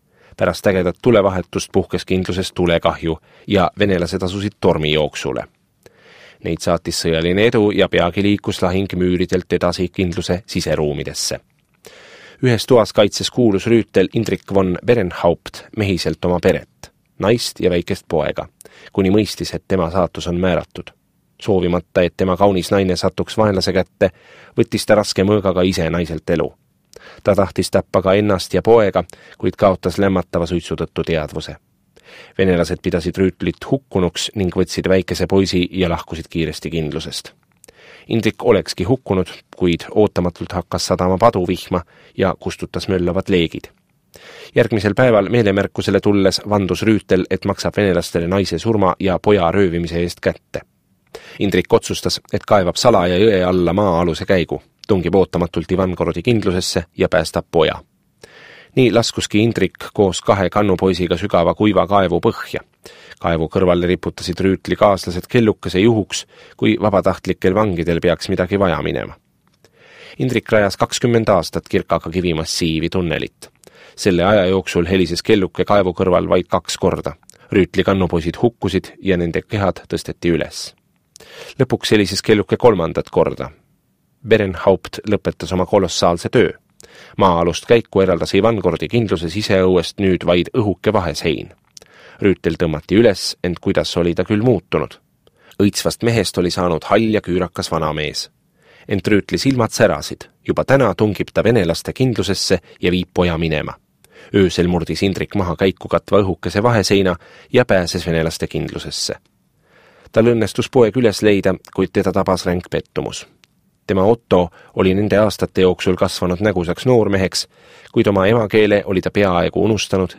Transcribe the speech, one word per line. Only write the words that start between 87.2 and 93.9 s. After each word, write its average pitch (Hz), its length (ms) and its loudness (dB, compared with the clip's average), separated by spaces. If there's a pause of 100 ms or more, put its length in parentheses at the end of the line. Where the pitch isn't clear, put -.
käiku 113 380 2
eraldas 87 340 0
Ivankordi 95 540 0
kindluse 95 420 -2
siseõuest 92 680 0
nüüd 87 260 0
vaid 87 240 0
õhuke 104 400 0
vahesein. 80 560 -2 (720)
Rüütel 87 400 0
tõmmati 82 400 0
üles, 104 320 2 (100)
ent 90 140 -4
kuidas - 400 -2